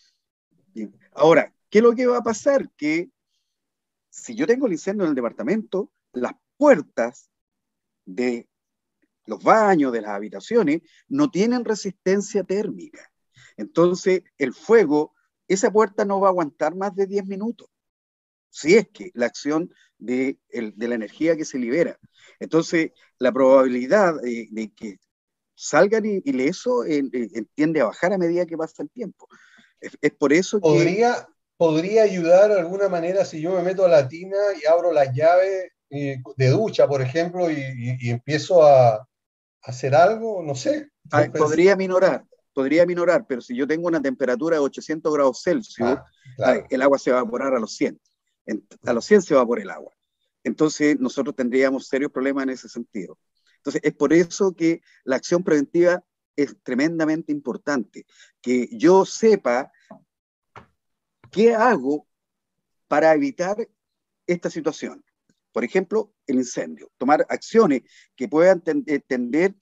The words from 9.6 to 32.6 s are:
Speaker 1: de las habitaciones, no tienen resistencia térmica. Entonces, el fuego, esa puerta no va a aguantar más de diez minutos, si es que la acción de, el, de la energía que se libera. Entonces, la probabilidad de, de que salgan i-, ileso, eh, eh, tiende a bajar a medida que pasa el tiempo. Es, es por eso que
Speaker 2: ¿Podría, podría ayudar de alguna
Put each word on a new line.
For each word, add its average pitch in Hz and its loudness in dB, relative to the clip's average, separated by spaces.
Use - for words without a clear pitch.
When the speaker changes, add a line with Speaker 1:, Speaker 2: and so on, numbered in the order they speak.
Speaker 1:
de 117 -4
las 107 -10
habitaciones, 107 -2
no 143 0
tienen 233 -2
resistencia 202 -4
térmica. 190 -8
Entonces, 185 0
el 127 -4
fuego, 160 2
esa 196 0
puerta 208 0
no 196 -2
va 196 4
a 190 4
aguantar 160 -4
más 190 -6
de 196 -2
diez 196 -6
minutos, 196 -10
si 165 2
es 214 4
que - -16
la 120 -2
acción 151 -4
de, 131 -6
el, 110 -10
de 117 -6
la 120 -4
energía 156 -4
que 156 -8
se - -10
libera. 127 -2
Entonces, 160 -2
la 123 0
probabilidad 135 2
de, 117 -8
de 107 -10
que 101 -16
salgan 202 0
i-, 202 -4
ileso, 170 -2
eh, 151 -2
eh, 117 -6
tiende 156 0
a 117 2
bajar 170 -2
a 190 -2
medida 175 -2
que 160 -12
pasa 160 -10
el 151 -12
tiempo. - -14
Es, - -18
es 147 0
por 143 0
eso 185 0
que 180 2
Speaker 2:
¿Podría, 185 2
podría 175 2
ayudar 185 4
de 202 2
alguna 190 -2